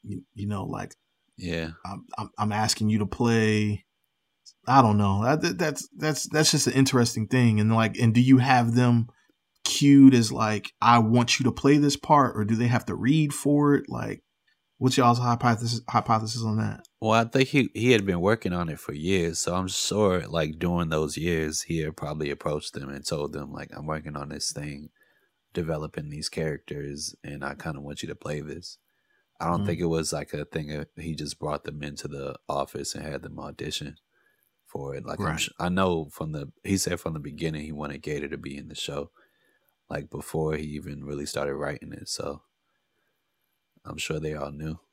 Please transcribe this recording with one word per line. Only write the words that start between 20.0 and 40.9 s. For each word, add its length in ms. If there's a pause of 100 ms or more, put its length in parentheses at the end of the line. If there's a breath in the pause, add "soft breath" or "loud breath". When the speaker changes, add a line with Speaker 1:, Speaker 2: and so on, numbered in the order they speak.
Speaker 2:
like, 300
during 320
those 260
years, 460
he 160
had 180
probably 340
approached 440
them 160
and 160
told 260
them, 200
like, 220
"I'm 120
working 300
on 120
this 240
thing, 380 (640)
developing 560
these 180
characters, 840 (100)
and 200
I 100
kinda 260
want 220
you 60
to 80
play 260
this." 340 (640)
I 100
don't 120
Speaker 1:
Mm. 40
Speaker 2:
think 140
it 60
was, 260
like, 220
a 100
thing 280
of, 240
he 180
just 240
brought 260
them 180
into 260
the 280 (140)
office 440
and 100
had 180
them 180
audition 560 (680)
for 280
it. 120
Like, 140
I'm 60
Speaker 1:
Right. 140
Speaker 2:
su-, 180
I 120
know 400
from 220
the, 200 (120)
he 140
said 220
from 140
the 60
beginning 440
he 80
wanted 300
Gator 260
to 100
be 180
in 120
the 80
show, 340 (800)
like, 200
before 460
he 120
even 360